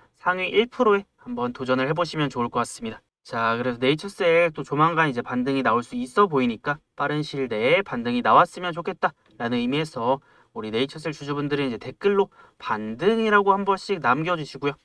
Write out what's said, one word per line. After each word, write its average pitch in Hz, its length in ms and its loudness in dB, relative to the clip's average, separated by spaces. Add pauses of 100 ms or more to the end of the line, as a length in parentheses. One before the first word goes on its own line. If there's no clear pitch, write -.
(140)
상위 180 340 -2
일 208 180 2
프로에 208 380 2 (120)
한번 240 360 -8
도전을 131 360 -2
해보시면 156 420 -2
좋을 120 180 -2
것 123 120 -6
같습니다. 113 420 -8 (220)
자, 113 320 -2
그래서 123 240 -2
네이처셀 165 720 2
또 151 100 -8
조만간 160 460 2
이제 120 120 -4
반등이 127 440 -2
나올 117 180 2
수 127 140 -10
있어 151 320 2
보이니까 135 500 -2 (160)
빠른 147 300 -2
시일 139 240 -4
내에 120 340 2
반등이 120 400 -2
나왔으면 175 500 4
좋겠다라는 156 840 -4
의미에서 131 640 -2 (320)
우리 110 180 -8
네이처셀 139 420 -4
주주분들은 143 540 -4
이제 120 100 -4
댓글로 196 520 0 (300)
반등이라고 196 920 2
한 196 120 2
번씩 196 340 -2
남겨주시고요. 143 760 -2 (100)